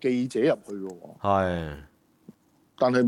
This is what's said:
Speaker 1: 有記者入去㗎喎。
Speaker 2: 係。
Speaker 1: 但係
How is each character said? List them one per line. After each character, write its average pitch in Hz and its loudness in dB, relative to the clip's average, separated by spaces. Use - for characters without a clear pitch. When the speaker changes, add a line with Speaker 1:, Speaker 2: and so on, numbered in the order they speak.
Speaker 1:
有 131 0
記 123 0
者 117 -2
入 120 4
去 104 -12
㗎 95 -8
喎。 - -16
Speaker 2:
係。 90 0
Speaker 1:
但 127 2
係 127 4